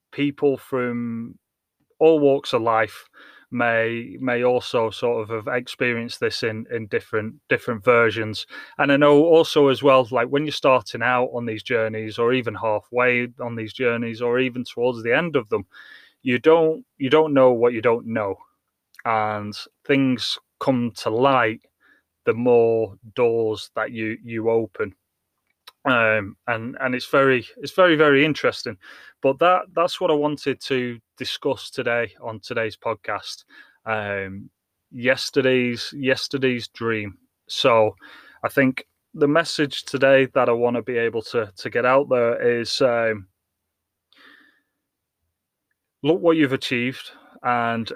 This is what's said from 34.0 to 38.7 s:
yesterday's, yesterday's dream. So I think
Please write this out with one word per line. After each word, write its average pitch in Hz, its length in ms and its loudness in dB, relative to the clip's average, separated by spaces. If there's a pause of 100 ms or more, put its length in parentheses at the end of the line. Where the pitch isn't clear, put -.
yesterday's, 127 1040 -2
yesterday's 131 720 -2
dream. 110 500 -6 (300)
So 113 480 2 (480)
I 117 40 -2
think 131 380 0 (280)